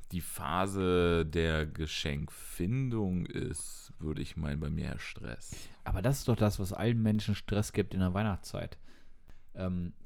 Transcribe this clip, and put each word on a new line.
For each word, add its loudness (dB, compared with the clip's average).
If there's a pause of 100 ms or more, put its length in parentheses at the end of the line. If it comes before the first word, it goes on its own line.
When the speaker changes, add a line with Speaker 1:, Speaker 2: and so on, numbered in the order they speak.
(100)
Speaker 1:
Die -2
Phase 4
der 2
Geschenkfindung -2
ist, -6
würde -2
ich -8
meinen, -2
bei -2
mir -2
eher -4
Stress. -10 (340)
Speaker 2:
Aber 0
das 2
ist -6
doch 6
das, 4
was -2
allen 2
Menschen 4
Stress 0
gibt 2
in 2
der 4
Weihnachtszeit. -2 (760)
Ähm, -2 (140)